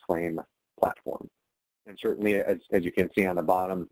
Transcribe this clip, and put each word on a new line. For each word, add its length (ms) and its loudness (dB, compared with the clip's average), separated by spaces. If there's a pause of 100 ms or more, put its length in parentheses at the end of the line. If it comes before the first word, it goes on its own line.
platform. 1200 -4 (560)
And 140 -18
certainly, 360 0
as, 240 0 (120)
as 140 2
you 80 -4
can 200 0
see 120 2
on 100 0
the 80 0
bottom, 480 0